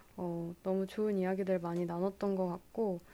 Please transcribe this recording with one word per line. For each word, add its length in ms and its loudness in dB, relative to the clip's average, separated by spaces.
어, 460 -4
너무 240 0
좋은 320 0
이야기들 420 2
많이 240 0
나눴던 520 0
것 120 2
같고, 520 -2